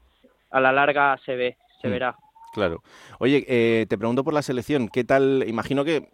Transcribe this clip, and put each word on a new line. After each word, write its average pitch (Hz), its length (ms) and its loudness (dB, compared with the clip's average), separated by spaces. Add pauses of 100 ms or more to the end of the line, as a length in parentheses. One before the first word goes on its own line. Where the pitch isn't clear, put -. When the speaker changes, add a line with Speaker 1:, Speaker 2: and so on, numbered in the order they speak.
(500)
Speaker 1:
a 131 100 0
la 131 120 4
larga 143 520 2
se 135 120 -6
ve, 123 200 -4 (240)
se 131 80 -6
Speaker 2:
Mm, - 20 -2
Speaker 1:
verá. 123 260 -4 (360)
Speaker 2:
claro. 90 300 -2 (360)
Oye, 131 300 2
eh, 117 400 2
te 110 100 -2
pregunto 120 260 -2
por 156 100 -2
la 147 80 0
selección, 127 460 -4
¿qué 123 160 -2
tal? 135 420 2
Imagino 113 380 -2
que 156 300 -4